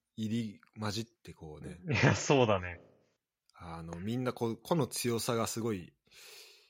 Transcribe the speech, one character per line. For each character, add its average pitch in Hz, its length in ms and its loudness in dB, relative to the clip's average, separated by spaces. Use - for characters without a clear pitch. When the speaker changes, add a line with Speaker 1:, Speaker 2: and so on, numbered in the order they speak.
Speaker 1:
入 110 100 -2
り 110 320 -2
混 107 120 -4
じ 101 100 -4
っ 113 60 -4
て - 260 -20
こ - 300 -14
う - 40 -12
ね。 - 140 -14
Speaker 2:
い 127 60 4
や、 117 100 10
そ 135 300 6
う - 20 2
だ 101 140 4
ね。 90 180 -8
Speaker 1:
あ 82 280 -12
の、 85 160 -10
み 107 180 -4
ん 127 80 -2
な 123 100 -2
こ 117 140 -2
う、 113 140 -4
個 - 120 0
の 143 120 2
強 117 320 -2
さ 117 160 0
が 113 120 2
す - 140 -4
ご 113 120 0
い、 90 220 -8